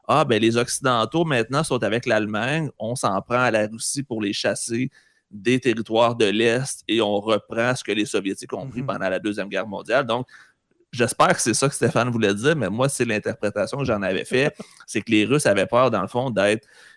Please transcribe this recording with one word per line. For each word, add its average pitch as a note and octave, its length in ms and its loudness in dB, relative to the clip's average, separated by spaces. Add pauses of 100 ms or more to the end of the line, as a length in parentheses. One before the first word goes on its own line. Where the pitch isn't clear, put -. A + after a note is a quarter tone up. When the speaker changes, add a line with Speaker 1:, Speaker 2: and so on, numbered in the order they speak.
Speaker 1:
Ah, C#3+ 160 4
ben, A#2 160 2
les A2+ 160 4
Occidentaux, A#2+ 680 0
maintenant, C#3 400 0
sont B2 180 -2
avec A2+ 240 0
l'Allemagne, A2+ 720 0
on A2+ 160 -6
s'en G2+ 280 -2
prend A#2+ 180 0
à B2 100 2
la G#2+ 160 2
Russie A#2+ 380 -6
pour A2 180 -6
les G2+ 100 -2
chasser A#2 580 -2 (420)
des G#2+ 260 0
territoires A#2 560 2
de A#2+ 120 2
l'Est A#2 600 0
et A2+ 140 0
on G#2 200 2
reprend A2+ 540 0
ce - 80 -10
que G2+ 100 -4
les G#2 120 0
Soviétiques G2 480 -4
ont G2+ 160 -8
pris A#2+ 140 -8
Speaker 2:
Mhm. C#3 40 -8
Speaker 1:
pendant G2 220 -4
la F#2 100 -2
Deuxième G2+ 300 -6
Guerre F#2+ 180 -4
mondiale. » G#2 400 -2
Donc, A#2 220 -2 (640)
j'espère B2 420 2
que - 80 -6
c'est A2 120 2
ça C3+ 140 2
que C#3 60 -6
Stéphane A#2+ 360 2
voulait A2 240 2
dire, B2 200 2
mais A#2 140 -2
moi, A#2+ 200 0
c'est B2+ 160 -2
l'interprétation G#2+ 760 -4
que C#3 60 -4
j'en A2 180 -2
avais F#2+ 220 -2
fait, C3+ 300 0 (160)
Speaker 2:
<laughs> - 160 -20
Speaker 1:
c'est - 160 -4
que - 80 -6
les G#2+ 140 6
Russes C#3 220 2
avaient G2+ 200 4
peur, B2 240 4
dans G2+ 120 0
le G2 60 -4
fond, B2+ 220 -2
d'être G#2 380 2 (280)